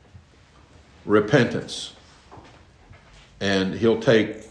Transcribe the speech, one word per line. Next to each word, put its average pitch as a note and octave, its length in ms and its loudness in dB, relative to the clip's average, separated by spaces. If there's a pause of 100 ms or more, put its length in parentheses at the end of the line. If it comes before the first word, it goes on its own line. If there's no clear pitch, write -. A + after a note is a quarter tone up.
(1040)
repentance, - 880 0 (1500)
and F#2+ 360 -2
he'll A2+ 240 0
take, A2 520 2